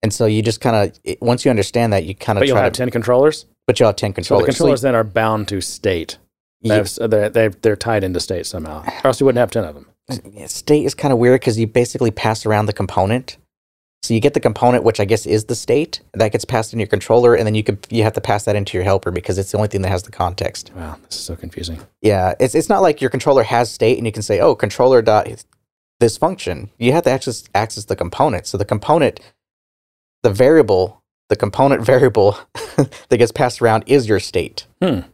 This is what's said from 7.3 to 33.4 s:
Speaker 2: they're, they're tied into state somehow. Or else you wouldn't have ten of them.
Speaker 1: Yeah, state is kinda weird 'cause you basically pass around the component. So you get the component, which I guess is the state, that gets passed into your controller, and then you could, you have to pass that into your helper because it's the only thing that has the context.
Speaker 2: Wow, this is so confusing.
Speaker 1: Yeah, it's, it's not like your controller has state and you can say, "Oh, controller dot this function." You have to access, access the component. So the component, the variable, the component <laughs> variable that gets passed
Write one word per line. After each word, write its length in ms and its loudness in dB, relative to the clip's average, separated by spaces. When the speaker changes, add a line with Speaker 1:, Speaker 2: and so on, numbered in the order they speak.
Speaker 2:
they're, 200 2
they're 260 0
tied 260 -2
into 160 -4
state 280 -6
somehow. 360 -12
Or 40 4
else 120 0
you 60 4
wouldn't 120 2
have 140 0
ten 120 -2
of 120 -12
them. 100 -20
Speaker 1:
Yeah, 160 -20
state 360 0
is 120 -2
kinda 180 0
weird 260 4
'cause 180 0
you 100 0
basically 420 0
pass 340 -4
around 220 2
the 60 -2
component. 640 -2
So 120 -4
you 60 2
get 140 2
the 60 0
component, 440 2
which 160 2
I 40 2
guess 220 0
is 200 0
the 100 -4
state, 440 -2
that 180 0
gets 140 -4
passed 280 -4
into 100 -4
your 40 -4
controller, 480 4
and 100 2
then 120 0
you 80 -2
could, 260 -4
you 140 0
have 80 0
to 80 -6
pass 240 -2
that 100 0
into 220 -4
your 80 -2
helper 260 0
because 260 -4
it's 140 -4
the 60 -4
only 100 0
thing 160 -4
that 60 -2
has 160 -2
the 80 -20
context. 640 -6
Speaker 2:
Wow, 200 -12
this 100 -12
is 60 -12
so 100 -10
confusing. 460 -12
Speaker 1:
Yeah, 360 2
it's, 160 0
it's 140 0
not 140 2
like 180 2
your 100 -2
controller 320 2
has 300 0
state 260 2
and 80 -6
you 60 -4
can 100 -8
say, 160 -2
"Oh, 160 4
controller 480 2
dot 240 2
this 180 2
function." 640 -4
You 140 2
have 120 2
to 60 2
access, 420 -4
access 340 -4
the 100 -4
component. 500 -2
So 100 -10
the 80 -2
component, 540 0
the 80 6
variable, 720 4
the 80 2
component 460 0
<laughs> 20 -6
variable 540 4
that 400 -2
gets 160 4
passed 280 -2